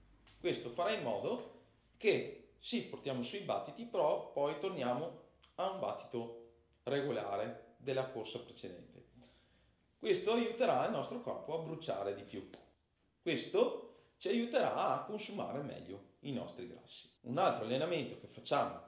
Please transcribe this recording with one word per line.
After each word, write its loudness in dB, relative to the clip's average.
Questo 0
farà 2
in 0
modo -2
che 2
sì, -2
portiamo -2
sui -4
battiti, -2
però 4
poi 2
torniamo 0
a 0
un -4
battito -4
regolare -2
della 0
corsa -6
precedente. -12
Questo 4
aiuterà 4
il 0
nostro -2
corpo -4
a -4
bruciare -2
di -8
più. -10
Questo 2
ci -4
aiuterà 4
a 0
consumare -4
meglio -10
i -4
nostri -6
grassi. -16
Un -2
altro 4
allenamento 0
che -14
facciamo 0